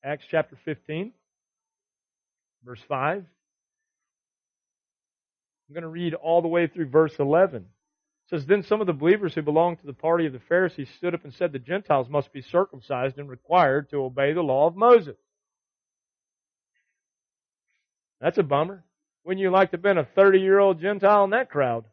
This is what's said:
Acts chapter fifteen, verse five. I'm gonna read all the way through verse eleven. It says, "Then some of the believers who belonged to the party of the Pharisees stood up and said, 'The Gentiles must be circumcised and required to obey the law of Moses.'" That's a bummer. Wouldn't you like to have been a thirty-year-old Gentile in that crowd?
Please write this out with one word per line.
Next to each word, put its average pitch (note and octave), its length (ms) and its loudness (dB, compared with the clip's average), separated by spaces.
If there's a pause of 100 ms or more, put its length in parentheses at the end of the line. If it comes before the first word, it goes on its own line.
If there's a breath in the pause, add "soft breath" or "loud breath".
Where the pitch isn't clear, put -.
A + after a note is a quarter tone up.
Acts C#3+ 280 -10
chapter D#3 340 -4
fifteen, D#3+ 480 -10 (1500)
verse A#2+ 240 -20
five. D3 340 -4 (2500)
I'm C#3 60 -20
gonna E3 160 -12
read E3 240 -6
all E3 260 0
the E3+ 80 -6
way E3+ 200 0
through D#3+ 200 -8
verse D3+ 300 2
eleven. D3 480 0
It - 640 -20
says, D3 160 -8
"Then G3 160 2
some G#3+ 180 -2
of G3+ 60 -2
the E3+ 80 0
believers F3 400 0
who D#3+ 80 -4
belonged E3 380 0
to - 60 -20
the C#3+ 60 -16
party E3 320 -2
of C#3+ 80 -4
the B2 80 -16
Pharisees E3+ 560 -2
stood F3 180 -6
up E3+ 100 -10
and C#3 100 -20
said, F3 180 -4
'The C#3 60 -10
Gentiles C3+ 500 -6
must C#3+ 240 -6
be C3+ 80 -14
circumcised C3+ 800 -4
and C#3+ 100 -16
required C#3+ 600 0
to C#3+ 120 -4
obey C3+ 300 -2
the F3 80 -2
law C#3+ 260 2
of E3+ 80 -2
Moses.'" G3+ 440 4 (3000)
That's E3 160 0
a G3 40 0
bummer. D#3+ 400 -2 (420)
Wouldn't F#3+ 180 -6
you F#3 80 0
like F#3 220 4
to F3 40 -8
have E3+ 60 -10
been G3 160 2
a D3 80 -2
thirty-year-old F#3+ 720 4
Gentile G3+ 440 2
in F#3+ 60 -2
that B3 200 -2
crowd? A#2+ 420 -2